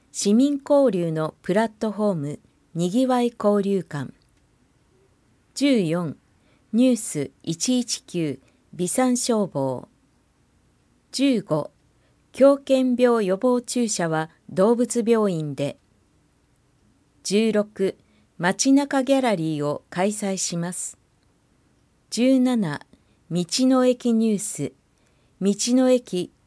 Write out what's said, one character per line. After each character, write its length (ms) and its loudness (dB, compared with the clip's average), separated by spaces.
市 220 0
民 300 2
交 280 4
流 200 -2
の 300 -4
プ 120 -4
ラ 160 0
ッ 20 -10
ト 200 -6
フ 180 -2
ォ 20 0
ー 40 -2
ム、 240 -8
に 160 -2
ぎ 160 2
わ 160 0
い 160 -2
交 260 0
流 200 -2
館。 300 -10
十 260 2
四、 360 -4
ニ 160 4
ュ 20 4
ー 60 4
ス 340 -6
一 360 -2
一 220 -6
九、 400 -6
備 160 -6
産 280 0
消 360 -2
防。 360 -6
十 300 0
五、 280 -4
狂 240 6
犬 400 0
病 280 2
予 120 0
防 240 0
注 260 -2
射 220 -2
は 200 -2
動 260 2
物 320 -2
病 260 2
院 220 -4
で。 220 -6
十 300 0
六、 440 -4
街 360 0
中 300 2
ギ 100 0
ャ 80 2
ラ 140 0
リ 220 -4
ー 80 -4
を 240 -6
開 200 -2
催 260 -6
し 220 -6
ま 160 -6
す。 240 -12
十 300 2
七、 460 0
道 180 -2
の 360 2
駅 280 0
ニ 200 2
ュ 20 2
ー 40 -6
ス、 340 -8
道 120 0
の 140 4
駅 420 -2